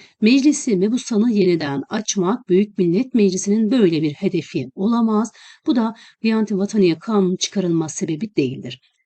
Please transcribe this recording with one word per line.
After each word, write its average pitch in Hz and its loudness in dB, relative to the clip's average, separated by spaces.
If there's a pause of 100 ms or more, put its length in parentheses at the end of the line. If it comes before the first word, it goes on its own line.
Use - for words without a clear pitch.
(200)
meclisi 254 2
mebusanı 220 0
yeniden 165 0
açmak 214 -4
Büyük 196 0
Millet 196 0
Meclisi'nin 202 2
böyle 180 2
bir 151 -2
hedefi 165 -4
olamaz. 220 0 (340)
Bu 311 0
da 220 0 (280)
Hıyaneti 220 0
Vataniye 190 2
Kanunu 190 0
çıkarılma 170 -2
sebebi 165 -6
değildir. 131 -4 (260)